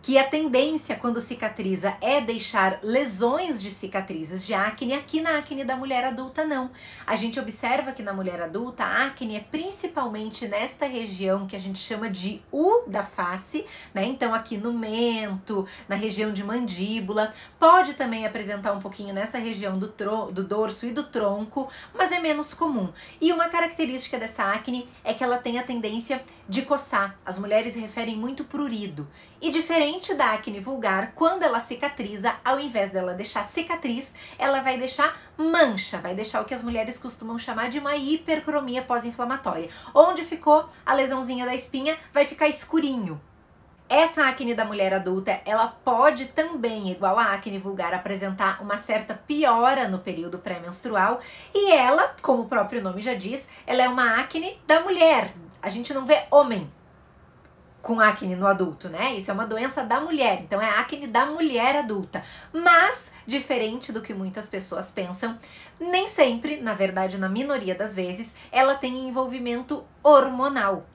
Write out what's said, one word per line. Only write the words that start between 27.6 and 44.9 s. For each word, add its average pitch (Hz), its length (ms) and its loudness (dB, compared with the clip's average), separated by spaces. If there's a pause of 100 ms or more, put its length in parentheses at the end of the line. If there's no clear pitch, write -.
referem 226 420 -6
muito 262 280 -6
prurido. 208 640 -6 (340)
E 311 80 -2
diferente 320 640 0
da 269 180 2
acne 214 280 -4
vulgar, 220 540 -2
quando 339 300 2
ela 240 160 2
cicatriza, 226 760 -4 (100)
ao 262 160 2
invés 233 300 -2
dela 180 240 -4
deixar 208 300 -6
cicatriz, 320 680 -6 (260)
ela 269 220 2
vai 254 160 0
deixar 285 420 0 (180)
mancha, 311 600 2
vai 180 160 -6
deixar 214 260 -4
o 214 40 -6
que 262 80 -8
as 233 100 -8
mulheres 233 340 -4
costumam 233 400 -10
chamar 233 320 -4
de 269 100 -4
uma 285 160 -2
hipercromia 294 840 -2
pós-inflamatória, 240 880 -4 (240)
onde 339 300 8
ficou 311 440 4 (180)
a 269 80 2
lesãozinha 262 520 0
da 247 80 -2
espinha, 269 440 -2 (160)
vai 285 120 6
ficar 302 220 0
escurinho. 262 760 -2 (640)
Essa 311 400 6
acne 247 280 0
da 220 100 0
mulher 196 280 0